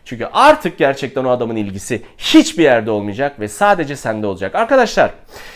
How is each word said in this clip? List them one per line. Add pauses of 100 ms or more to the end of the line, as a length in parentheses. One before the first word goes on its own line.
Çünkü
artık
gerçekten
o
adamın
ilgisi (160)
hiçbir
yerde
olmayacak
ve
sadece
sende
olacak.
Arkadaşlar, (460)